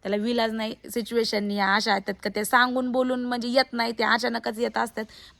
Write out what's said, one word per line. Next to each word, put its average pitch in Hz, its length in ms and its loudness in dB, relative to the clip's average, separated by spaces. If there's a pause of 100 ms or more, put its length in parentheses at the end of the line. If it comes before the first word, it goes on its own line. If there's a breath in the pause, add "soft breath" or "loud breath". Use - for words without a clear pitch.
त्याला 196 140 -2
विलाज 226 340 0
नाही. 220 240 -6 (180)
सिच्युएशन 220 580 -2
या 196 220 0
अशा 214 200 2
येतात 196 200 -2 (100)
का 208 120 -2
ते 208 100 -2
सांगून 254 460 2
बोलून 254 340 2
म्हणजे 247 220 -4
येत 262 260 2
नाही, 233 180 0
ते 226 120 -2
अचानकच 226 560 0
येत 233 180 0
असतात, 233 280 -4 (340 loud breath)